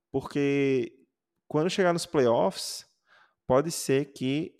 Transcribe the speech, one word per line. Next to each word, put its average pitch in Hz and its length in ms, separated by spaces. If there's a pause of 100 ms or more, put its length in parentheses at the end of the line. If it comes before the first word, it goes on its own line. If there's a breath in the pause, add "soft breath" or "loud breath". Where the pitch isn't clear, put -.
(120)
porque 139 880 (480)
quando 156 220
chegar 180 240
nos 170 120
playoffs, 143 800 (640 soft breath)
pode 147 240
ser 143 400
que 139 480